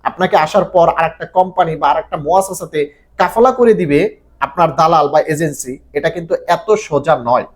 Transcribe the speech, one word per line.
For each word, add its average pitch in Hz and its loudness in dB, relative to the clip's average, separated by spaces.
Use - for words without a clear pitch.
আপনাকে 180 -2
আসার 180 2
পর 170 2
আর 165 0
একটা 160 -6
কোম্পানি 180 -2
বা 143 0
আর - 2
একটা - -8
মুআসাসাতে 160 -2
কাফালা 233 2
করে 240 4
দিবে 170 0
আপনার 156 0
দালাল 160 4
বা 151 2
এজেন্সি, 147 -4
এটা 156 -2
কিন্তু 170 -6
এত 185 -2
সোজা 151 0
নয়। 120 0